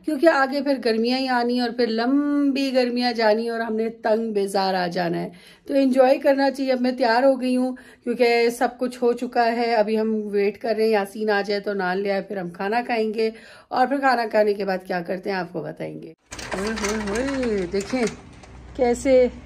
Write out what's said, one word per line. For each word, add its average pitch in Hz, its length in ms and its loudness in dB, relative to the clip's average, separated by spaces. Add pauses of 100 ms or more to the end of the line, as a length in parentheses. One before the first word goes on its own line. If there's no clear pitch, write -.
क्योंकि 302 220 2
आगे 277 360 4
फिर 269 180 0
गर्मियाँ 233 380 0
ही 262 100 -2
आनी 247 320 0
और 240 120 -2
फिर 240 180 0
लंबी 277 800 0
गर्मियाँ 247 420 0
जानी 226 360 2
और 226 120 -4
हमने 226 280 -2 (160)
तंग 226 300 0
बेजार 190 400 0
आ 180 140 0
जाना 170 300 -2
है। 175 140 -8 (360)
तो 277 60 -4
enjoy 269 440 6
करना 277 320 2
चाहिए। 269 220 -2
अब 247 80 0
मैं 254 160 0
तैयार 247 280 2
हो 269 120 6
गई 254 180 -2
हूँ 254 220 -2 (280)
क्योंकि 233 460 2
सब 240 260 -4
कुछ 247 260 -6
हो 240 120 2
चुका 240 300 0
है। 233 300 0
अभी 220 220 2
हम 220 180 0 (160)
wait 202 260 0
कर 220 200 -2
रहे 220 100 2
हैं 220 60 4
यासीन 214 380 -2
आ 202 120 2
जाए 202 180 -2
तो 202 140 -4
नान 185 240 -2
ले 202 120 -2
आए, 196 120 0
फिर 196 160 -8
हम 175 140 -6
खाना 208 300 -2
खाएंगे 220 500 -2 (400)
और 254 160 2
फिर 277 120 -2
खाना 240 280 2
खाने 214 260 2
के 202 100 -4
बाद 185 220 -4
क्या 180 160 -4
करते 185 280 -6
हैं 190 60 -4
आपको 180 260 -6
बताएंगे। 156 520 -12 (400)
ओए 196 160 -6
होए 208 320 -4
होए, 226 680 -2
देखें 202 360 -2 (720)
कैसे 247 520 4 (180)